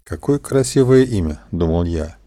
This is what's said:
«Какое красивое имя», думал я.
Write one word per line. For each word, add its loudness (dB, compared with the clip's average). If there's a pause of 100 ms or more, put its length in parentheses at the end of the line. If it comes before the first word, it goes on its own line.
«Какое -4
красивое 2
имя», -4 (100)
думал 0
я. -6 (120)